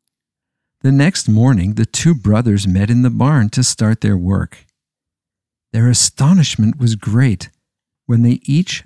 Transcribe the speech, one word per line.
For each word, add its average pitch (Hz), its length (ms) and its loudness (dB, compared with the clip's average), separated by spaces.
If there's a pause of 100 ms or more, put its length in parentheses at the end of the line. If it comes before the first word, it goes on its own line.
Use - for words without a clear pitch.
(800)
The 135 100 2
next 143 360 0
morning, 110 460 2
the 113 140 -2
two - 260 -2
brothers 107 540 0
met 98 240 0
in 120 100 2
the 127 80 2
barn 117 400 0
to 131 140 -2
start 110 380 -2
their 104 140 0
work. 90 520 -4 (1040)
Their 117 180 2
astonishment 135 880 0
was 120 180 0
great 107 540 -2 (560)
when 117 160 0
they 120 220 2
each 151 420 -4